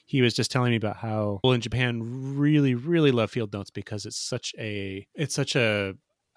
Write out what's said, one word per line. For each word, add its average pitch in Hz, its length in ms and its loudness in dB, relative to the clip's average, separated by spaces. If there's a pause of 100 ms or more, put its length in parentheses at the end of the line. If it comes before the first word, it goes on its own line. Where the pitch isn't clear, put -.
he 135 160 2
was 120 120 4
just - 180 0
telling 123 180 2
me 117 60 4
about 104 200 -2
how 107 460 -2
people 127 100 6
in 120 80 2
Japan 123 800 -4
really, 143 380 4
really 151 340 4
love 117 220 2
field 107 200 -4
notes 101 180 -8
because 104 360 -10
it's 107 100 -10
such - 400 -8
a, 101 480 -6 (120)
it's 147 180 -4
such 143 220 -2
a, 104 400 0 (400)